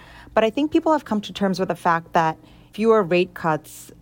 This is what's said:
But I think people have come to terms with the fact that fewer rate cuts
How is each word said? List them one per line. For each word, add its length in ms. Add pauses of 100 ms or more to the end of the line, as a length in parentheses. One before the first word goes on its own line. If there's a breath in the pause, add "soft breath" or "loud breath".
(340 loud breath)
But 120
I 40
think 220
people 220
have 100
come 180
to 120
terms 260
with 100
the 60
fact 380
that 240 (340 loud breath)
fewer 320
rate 300
cuts 580 (100)